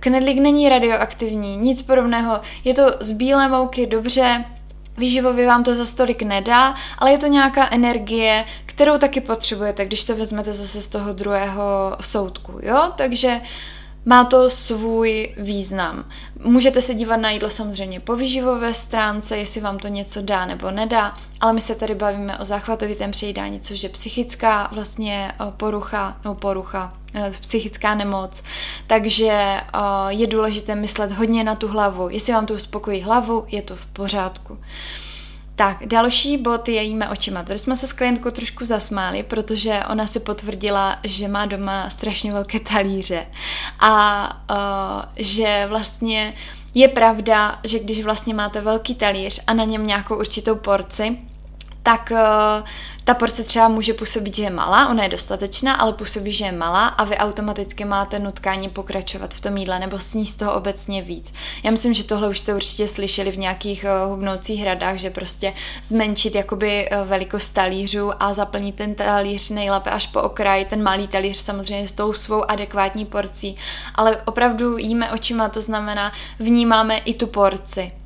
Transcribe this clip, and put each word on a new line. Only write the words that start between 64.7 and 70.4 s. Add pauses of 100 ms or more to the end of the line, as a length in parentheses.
že
prostě (320)
zmenšit
jakoby,
eh,
velikost
talířů
a
zaplnit
ten
talíř
nejlépe
až
po
okraj,